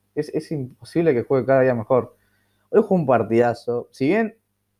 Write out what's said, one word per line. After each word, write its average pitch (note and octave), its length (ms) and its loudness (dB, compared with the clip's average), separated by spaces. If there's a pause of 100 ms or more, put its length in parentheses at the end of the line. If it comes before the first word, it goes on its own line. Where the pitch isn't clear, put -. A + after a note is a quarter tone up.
(140)
Es, D3 200 -6
es D#3 180 -8
imposible D#3 640 -2
que A#2 80 0
juegue B2+ 240 -2
cada C3+ 160 4
día B2+ 120 2
mejor. A#2 420 -2 (540)
Hoy G#3 120 4
jugó G3 140 0
un D#3+ 100 0
partidazo. A#2+ 880 0
Si C3 160 -4
bien, G#3+ 280 -2 (440)